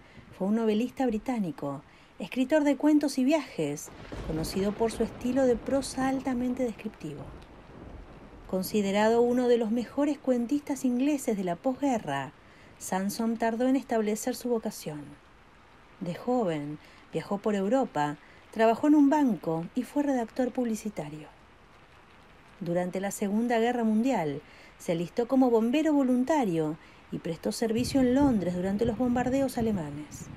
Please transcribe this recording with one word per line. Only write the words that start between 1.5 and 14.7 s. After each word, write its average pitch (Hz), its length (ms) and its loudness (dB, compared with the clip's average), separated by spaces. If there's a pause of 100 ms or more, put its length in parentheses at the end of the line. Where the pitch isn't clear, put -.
escritor 262 420 2
de 285 140 4
cuentos 294 420 4
y 254 60 4
viajes, 254 640 0 (400)
conocido 165 420 -2
por 220 220 0
su 233 100 -2
estilo 247 420 0
de 240 120 4
prosa 262 500 -2
altamente 254 560 -2
descriptivo. 160 640 -8 (1200)
Considerado 208 720 2
uno 247 280 2
de 240 100 6
los 220 140 0
mejores 277 460 -2
cuentistas 262 680 -2
ingleses 254 520 0
de 196 60 -2
la 175 140 -2
posguerra, 226 760 -2 (480)
Sansom 208 600 -2
tardó 226 280 0
en 262 80 4
establecer 226 640 0
su - 140 -6
vocación. 208 520 -4 (960)